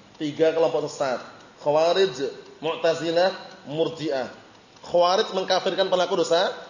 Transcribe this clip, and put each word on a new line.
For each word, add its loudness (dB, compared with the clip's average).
Tiga 0
kelompok 0
sesat. -4
Khawarij, 2
Mu'tazilah, 0
Murji'ah. -4
Khawarij 4
mengkafirkan 0
pelaku 0
dosa 2